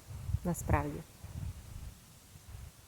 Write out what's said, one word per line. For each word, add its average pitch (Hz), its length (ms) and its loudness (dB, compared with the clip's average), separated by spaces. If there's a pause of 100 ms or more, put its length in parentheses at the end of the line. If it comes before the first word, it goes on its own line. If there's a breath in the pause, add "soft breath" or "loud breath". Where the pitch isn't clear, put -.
(440)
насправді. 151 560 4 (1900)